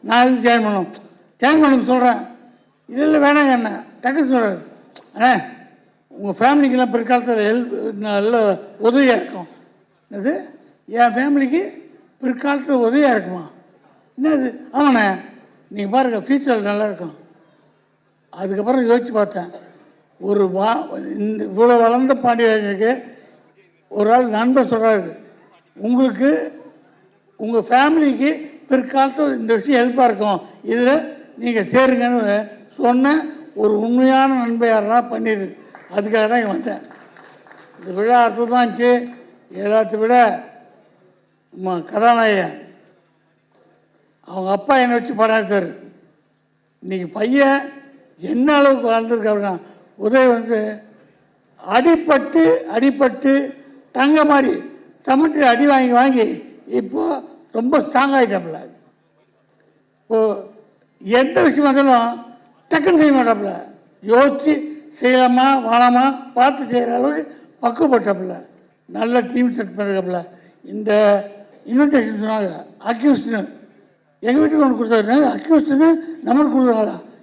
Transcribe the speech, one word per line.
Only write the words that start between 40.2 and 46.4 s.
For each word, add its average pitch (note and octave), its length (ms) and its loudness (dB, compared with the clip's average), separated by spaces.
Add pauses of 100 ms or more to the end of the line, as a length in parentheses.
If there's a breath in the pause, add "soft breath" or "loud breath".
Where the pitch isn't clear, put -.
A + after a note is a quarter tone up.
நம்ம F#3 300 -6
கதாநாயகன், A3 800 0 (1600)
அவங்க F#3 300 -8
அப்பா A3+ 280 0
என்னை B3 200 2
வச்சு A#3+ 160 -6
படம் A3 220 0
எடுத்தாரு. F#3+ 380 -2 (1040)